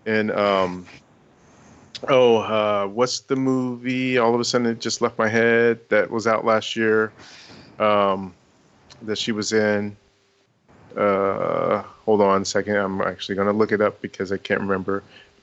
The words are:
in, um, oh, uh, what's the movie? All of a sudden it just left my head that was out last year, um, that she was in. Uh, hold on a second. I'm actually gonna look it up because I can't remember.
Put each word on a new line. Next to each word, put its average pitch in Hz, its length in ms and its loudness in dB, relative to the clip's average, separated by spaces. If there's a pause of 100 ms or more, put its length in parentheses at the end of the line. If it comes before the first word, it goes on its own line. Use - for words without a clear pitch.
in, 107 320 0
um, 95 480 0 (1200)
oh, 127 300 6
uh, 104 500 0
what's 117 340 -2
the 135 140 -4
movie? 127 840 -2
All 117 160 4
of 120 40 2
a 117 60 -2
sudden 120 220 0
it 113 120 -2
just - 220 -6
left 117 160 -2
my 113 100 2
head 117 520 2 (100)
that 104 220 2
was 113 160 -4
out 110 180 0
last 110 300 0
year, 110 360 0 (680)
um, 98 540 2 (680)
that 107 140 -6
she - 140 -6
was 104 220 -6
in. 104 420 0 (1000)
Uh, 95 840 -2 (240)
hold 104 160 2
on 98 200 4
a 95 40 -6
second. 104 300 -2
I'm 98 260 -2
actually 92 340 -6
gonna 101 180 0
look 107 180 0
it 104 100 2
up 104 200 -2
because 98 300 -8
I 95 60 -2
can't - 240 -4
remember. 98 420 -4 (400)